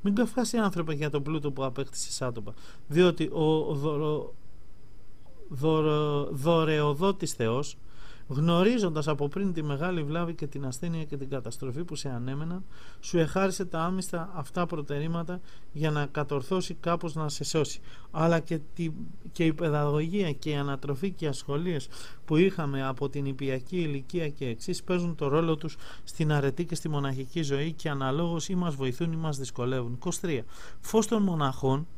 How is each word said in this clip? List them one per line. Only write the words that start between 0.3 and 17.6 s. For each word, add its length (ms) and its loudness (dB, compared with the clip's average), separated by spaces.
άνθρωπε, 360 0
για 160 0
τον 140 0
πλούτο 280 0
που 120 -4
απέκτησες 580 -4
άτομα, 320 -4
διότι 360 6
ο 400 2
δωρο-, 600 0
δωρο-, 840 2
δωρεοδότης 1000 4
Θεός, 460 0
γνωρίζοντας 800 4
από 200 0
πριν 260 -2
τη 100 -2
μεγάλη 400 -2
βλάβη 300 -2
και 140 -4
την 180 -6
ασθένεια 380 -2
και 140 -4
την 120 -6
καταστροφή 540 -4
που 120 -6
σε 140 -4
ανέμεναν, 540 -4
σου 180 0
εχάρισε 480 2
τα 140 -4
άμυστα 540 -2
αυτά 320 -2
προτερήματα 760 -2
για 180 2
να 140 2
κατορθώσει 680 0
κάπως 420 -2
να 140 0
σε 140 -4
σώσει. 360 0